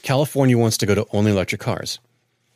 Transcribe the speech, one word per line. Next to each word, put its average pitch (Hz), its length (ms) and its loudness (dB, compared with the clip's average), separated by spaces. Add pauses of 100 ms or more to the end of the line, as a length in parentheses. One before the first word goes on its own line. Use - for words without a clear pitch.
California 135 560 2
wants 113 200 2
to 117 80 -2
go 101 100 2
to 107 160 -2
only 104 200 2
electric 98 280 -2
cars. - 400 -8 (560)